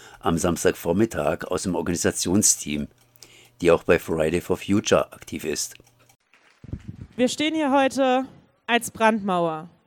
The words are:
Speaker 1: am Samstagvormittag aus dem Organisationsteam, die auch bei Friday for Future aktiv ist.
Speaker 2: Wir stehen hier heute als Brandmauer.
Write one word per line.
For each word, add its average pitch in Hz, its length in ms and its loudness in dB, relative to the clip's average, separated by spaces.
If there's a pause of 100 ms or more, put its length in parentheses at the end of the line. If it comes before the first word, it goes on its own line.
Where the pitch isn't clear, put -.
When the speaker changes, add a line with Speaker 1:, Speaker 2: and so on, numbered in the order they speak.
(200)
Speaker 1:
am 85 180 0
Samstagvormittag 85 1080 0
aus 92 160 -4
dem 92 100 -2
Organisationsteam, 85 1120 0 (760)
die 82 120 6
auch 85 100 4
bei 87 160 4
Friday 80 420 -2
for 90 160 -4
Future 98 560 0
aktiv - 320 -10
ist. 73 300 -6 (1400)
Speaker 2:
Wir 247 120 2
stehen 302 260 -2
hier 302 180 0
heute 262 540 2 (400)
als 233 260 0
Brandmauer. 180 760 0 (180)